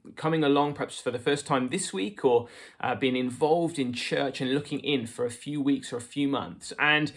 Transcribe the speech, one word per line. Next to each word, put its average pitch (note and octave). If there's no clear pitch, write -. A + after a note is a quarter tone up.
coming D#3+
along D3
perhaps -
for B2
the B2
first C#3+
time B2+
this F#3+
week G3
or, A#2+
uh, B2+
been B2+
involved D3
in B2
church C#3
and C3
looking C#3+
in C3
for A#2+
a A#2+
few D3
weeks C3+
or A#2+
a -
few C#3+
months. A2
And D3+